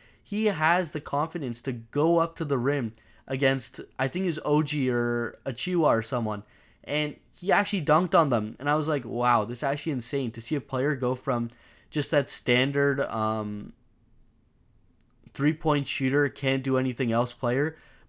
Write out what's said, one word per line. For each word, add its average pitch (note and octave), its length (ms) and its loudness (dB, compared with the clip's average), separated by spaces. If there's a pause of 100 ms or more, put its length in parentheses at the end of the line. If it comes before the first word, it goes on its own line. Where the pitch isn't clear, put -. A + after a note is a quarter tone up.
(220)
he G#3+ 240 -2
has E3+ 460 2
the D3 100 -6
confidence C#3+ 600 -4
to C3+ 120 -4
go D3 460 2
up E3 180 -2
to E3 80 -4
the C#3 120 0
rim B2 360 0 (340)
against, C3+ 540 0 (180)
I C3+ 80 2
think F#3 160 -4
it F#3 40 0
was D#3+ 180 -2
O D3 180 4
G C#3+ 260 -2
or A#2+ 560 0
Achiuwa D#3+ 420 0
or A#2 140 4
someone, A2 420 -4 (400)
and D3+ 340 -4 (160)
he F3+ 180 -4
actually F#3 320 2
dunked D#3+ 320 4
on D#3+ 140 6
them. A2 280 0
And C#3 120 -4
I D3 60 4
was D3+ 120 0
like, D3 160 -2
"Wow, A#2 400 2
this A#2 160 -8
is - 40 -10
actually D3 300 -2
insane C3 380 -4
to A2+ 100 -10
see D3+ 140 -4
a C#3+ 60 -2
player C3+ 340 -2
go B2+ 200 -2
from A#2+ 340 -2 (400)
just D3+ 220 -2
that C#3+ 180 2
standard, C#3 720 2
um, G#2+ 720 -4 (1600)
three-point D3 540 0
shooter, C#3 420 0
can't C3+ 340 -2
do C3 140 0
anything B2+ 340 -2
else A#2+ 220 0
player, C3+ 420 -2 (340)